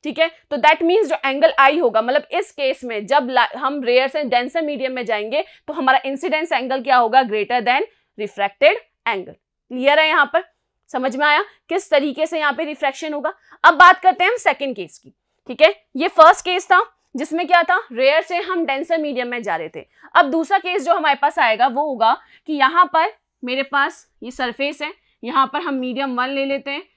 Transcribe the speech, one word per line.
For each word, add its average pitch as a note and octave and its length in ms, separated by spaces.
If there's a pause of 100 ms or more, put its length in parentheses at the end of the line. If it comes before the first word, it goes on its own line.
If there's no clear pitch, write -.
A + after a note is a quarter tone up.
ठीक D4+ 140
है, E4 100
तो - 280
that D4+ 220
means F4 280
जो C4 180
एंगल C#4 340
आई C#4 200
होगा, A3+ 240
मतलब B3+ 300
इस F4 200
केस C4+ 320
में G#3+ 220
जब C4+ 240
ला-, B3 260
हम C#4 260
रेयर B3+ 260
से D4+ 160
डेंसर B3+ 380
मीडियम C4 300
में B3+ 120
जाएंगे, A3+ 400 (220)
तो D4+ 60
हमारा C4+ 320
इंसिडेंस D#4 480
एंगल C4 300
क्या B3+ 140
होगा, B3 260
greater G#3+ 380
than B3 200 (400)
refracted G3+ 540 (340)
angle। G3+ 260 (340)
क्लियर C4+ 300
है, D#4 100
यहाँ D4+ 240
पर F4 120 (440)
समझ B3+ 280
में D4 100
आया G4+ 160
किस - 480
तरीके D4 360
से D#4+ 120
यहाँ D4 140
पे D#4 120
रिफ्रैक्शन D4+ 480
होगा। D4 220 (300)
अब E4 100
बात F4+ 260
करते F#4 240
हैं G4 60
हम B4 60
सेकंड C#4 400
केस F3 220
की। - 120 (360)
ठीक C4 160
है, F#4 240 (100)
ये D4+ 120
फर्स्ट E4+ 360
केस F4+ 220
था F#4+ 300 (200)
जिसमें D4+ 300
क्या E4+ 160
था, F#4 300
रेयर C4+ 300
से F4 140
हम F4 300
डेंसर C#4+ 320
मीडियम B3+ 300
में A#3+ 140
जा F#3 140
रहे D#3+ 120
थे। - 200 (260)
अब C#4+ 160
दूसरा D#4+ 280
केस F#4 260
जो E4+ 100
हमारे D4+ 280
पास D4+ 160
आएगा A#3 280
वो C4+ 160
होगा B3 400 (240)
कि D#4 60
यहाँ D4+ 320
पर E4 280 (320)
मेरे C4 180
पास C#4 480 (120)
ये A#3 80
सरफेस C#4 520
है, D#4 120 (300)
यहाँ C4 280
पर D4 80
हम D#4 140
मीडियम B3+ 420
वन B3+ 120
ले C#4 160
लेते C#4 260
हैं D4 120 (140)